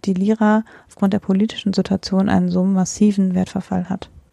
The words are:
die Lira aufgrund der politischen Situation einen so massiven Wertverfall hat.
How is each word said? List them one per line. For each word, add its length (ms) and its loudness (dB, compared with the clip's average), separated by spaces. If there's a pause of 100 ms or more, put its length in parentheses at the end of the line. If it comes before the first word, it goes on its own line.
die 80 0
Lira 500 2 (260)
aufgrund 260 0
der 60 -2
politischen 520 -2
Situation 560 -2
einen 220 2
so 140 0
massiven 720 2
Wertverfall 540 -4
hat. 220 -8 (220)